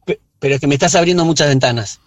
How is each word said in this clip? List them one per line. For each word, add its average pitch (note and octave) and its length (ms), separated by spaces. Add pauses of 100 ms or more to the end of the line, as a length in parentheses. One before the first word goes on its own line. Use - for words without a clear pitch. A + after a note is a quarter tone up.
pe-, - 140 (180)
pero C#3 160
es C3+ 80
que D3 60
me C#3 80
estás E3+ 180
abriendo F3 320
muchas D#3+ 240
ventanas. B2 580